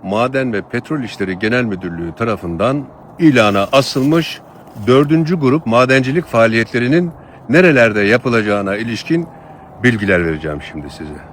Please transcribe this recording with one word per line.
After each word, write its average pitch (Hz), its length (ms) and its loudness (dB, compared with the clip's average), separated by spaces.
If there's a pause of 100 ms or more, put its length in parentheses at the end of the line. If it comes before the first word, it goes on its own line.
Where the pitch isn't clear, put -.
Maden 123 500 -2
ve 98 80 -4
Petrol 123 420 -8
İşleri 92 360 -8
Genel 117 240 -2
Müdürlüğü 87 520 -8
tarafından 113 720 -4 (340)
ilana 107 520 4
asılmış 139 720 0 (460)
dördüncü 156 520 2
grup 139 260 0
madencilik 131 600 2
faaliyetlerinin 120 880 0 (380)
nerelerde 123 520 4
yapılacağına 104 720 0
ilişkin 117 520 -4 (560)
bilgiler 98 420 2
vereceğim 78 360 -6 (100)
şimdi 73 180 -12
size. 76 300 -16 (140)